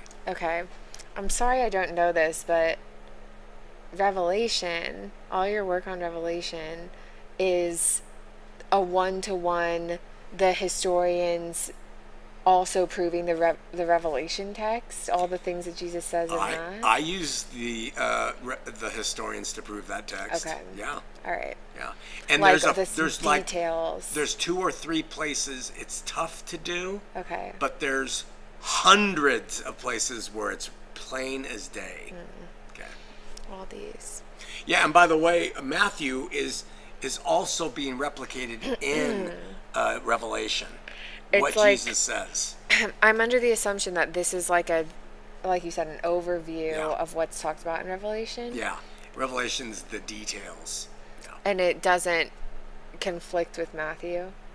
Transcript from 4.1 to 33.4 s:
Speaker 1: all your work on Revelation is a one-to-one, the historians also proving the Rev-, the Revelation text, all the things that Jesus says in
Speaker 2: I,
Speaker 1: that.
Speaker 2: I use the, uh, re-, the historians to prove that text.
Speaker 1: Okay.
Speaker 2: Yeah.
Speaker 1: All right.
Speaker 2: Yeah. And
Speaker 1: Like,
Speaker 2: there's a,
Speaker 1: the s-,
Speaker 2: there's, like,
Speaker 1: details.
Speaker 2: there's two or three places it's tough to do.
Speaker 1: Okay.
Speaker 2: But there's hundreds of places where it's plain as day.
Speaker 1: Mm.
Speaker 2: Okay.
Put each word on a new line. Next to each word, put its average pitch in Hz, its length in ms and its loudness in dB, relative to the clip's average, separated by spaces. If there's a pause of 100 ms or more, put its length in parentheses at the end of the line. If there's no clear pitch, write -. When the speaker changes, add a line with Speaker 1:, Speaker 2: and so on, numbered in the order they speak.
Speaker 1:
all 190 160 2
your 208 180 0
work 185 220 0
on 185 120 -4
Revelation 170 880 -4 (500)
is 175 600 4 (720)
a 196 80 0
one-to-one, 175 1160 -2 (380)
the 185 180 4
historians 175 1160 0 (760)
also 185 400 6
proving 175 400 0
the 170 100 4
Rev-, 165 220 6 (140)
the 175 140 -2
Revelation 170 680 2
text, 220 560 -4
all 175 180 4
the 180 100 -2
things 175 280 -4
that 170 100 -8
Jesus 170 300 -4
says 170 260 0
in 170 60 2
Speaker 2:
I, 165 140 0
Speaker 1:
that. 170 320 -4
Speaker 2:
I 117 160 8
use 165 440 -2
the, 120 540 -4
uh, 113 340 2 (120)
re-, 127 120 -4 (240)
the 110 100 -4
historians 107 640 -4
to 110 80 -8
prove 104 260 -10
that 104 200 -8
text. 104 380 -4
Speaker 1:
Okay. 160 140 -6 (180)
Speaker 2:
Yeah. 127 220 -6 (260)
Speaker 1:
All - 60 -4
right. 65 260 -4 (180)
Speaker 2:
Yeah. - 160 -8 (380)
And 151 120 6
Speaker 1:
Like, 190 100 12 (100)
Speaker 2:
there's - 40 4
a, 147 80 6
Speaker 1:
the 190 80 2
s-, 180 140 -2
Speaker 2:
there's, 160 300 2
like, 147 220 6
Speaker 1:
details. 165 680 -2
Speaker 2:
there's 151 220 0
two 180 240 0
or 175 120 2
three 156 320 -2
places 139 760 -4
it's - 280 -8
tough - 420 -4
to 175 100 -6
do. 180 440 -4 (140)
Speaker 1:
Okay. 185 440 -6
Speaker 2:
But 135 200 -2
there's 135 440 0 (380)
hundreds 175 1000 6
of 117 180 -10
places 117 540 -2
where 104 180 -2
it's - 180 -8 (240)
plain 131 520 -6
as 107 220 -8
day. 92 460 -10
Speaker 1:
Mm. 87 600 -14
Speaker 2:
Okay. - 160 -12 (600)